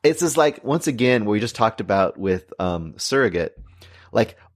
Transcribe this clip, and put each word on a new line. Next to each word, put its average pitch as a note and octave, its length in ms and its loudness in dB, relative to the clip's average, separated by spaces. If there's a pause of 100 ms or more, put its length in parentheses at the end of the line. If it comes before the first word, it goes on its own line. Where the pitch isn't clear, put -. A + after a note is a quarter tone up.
it's D#3 180 2
just E3 160 0
like, D3+ 260 2
once D3 240 -2
again, B2 380 2
what G#2 80 0
we G#2+ 80 2
just A#2 160 -6
talked A2+ 240 0
about G2 380 0
with, F#2+ 400 -4
um, E2+ 400 -4
Surrogate, G2 580 -2 (560)
like, A2 240 0 (200)